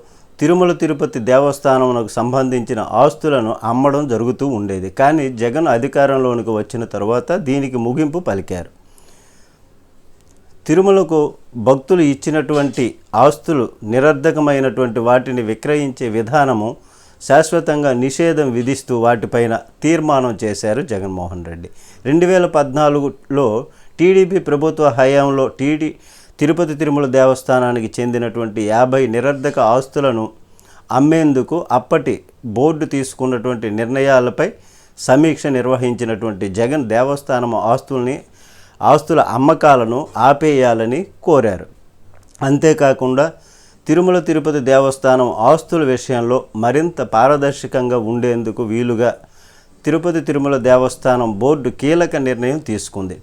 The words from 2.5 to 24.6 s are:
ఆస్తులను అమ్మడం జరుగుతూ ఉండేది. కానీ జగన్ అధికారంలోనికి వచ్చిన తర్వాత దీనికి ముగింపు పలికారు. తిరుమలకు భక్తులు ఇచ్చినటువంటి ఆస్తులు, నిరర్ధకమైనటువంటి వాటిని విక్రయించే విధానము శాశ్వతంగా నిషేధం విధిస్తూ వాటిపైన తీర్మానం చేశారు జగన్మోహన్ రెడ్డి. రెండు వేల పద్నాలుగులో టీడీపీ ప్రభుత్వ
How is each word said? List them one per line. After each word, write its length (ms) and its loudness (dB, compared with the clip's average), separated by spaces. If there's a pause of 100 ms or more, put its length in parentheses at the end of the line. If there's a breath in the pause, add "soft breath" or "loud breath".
ఆస్తులను 840 0
అమ్మడం 440 0
జరుగుతూ 400 -2
ఉండేది. 420 -6
కానీ 400 0
జగన్ 380 -2
అధికారంలోనికి 840 0
వచ్చిన 360 -4
తర్వాత 460 -4
దీనికి 460 -4
ముగింపు 420 -4
పలికారు. 500 -6 (2000 soft breath)
తిరుమలకు 680 2 (220)
భక్తులు 460 2
ఇచ్చినటువంటి 920 -2 (200)
ఆస్తులు, 540 2 (140)
నిరర్ధకమైనటువంటి 1160 0
వాటిని 420 0
విక్రయించే 680 -4
విధానము 680 -2 (460 soft breath)
శాశ్వతంగా 720 2
నిషేధం 580 0
విధిస్తూ 480 -2
వాటిపైన 600 0 (240)
తీర్మానం 600 0
చేశారు 380 -2
జగన్మోహన్ 640 -8
రెడ్డి. 240 -14 (360 soft breath)
రెండు 200 2
వేల 200 4
పద్నాలుగులో 1200 0 (340 soft breath)
టీడీపీ 400 4
ప్రభుత్వ 480 0